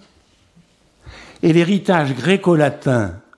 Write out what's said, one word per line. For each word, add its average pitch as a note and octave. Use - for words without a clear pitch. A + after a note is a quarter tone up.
et E3
l'héritage E3+
gréco-latin C#3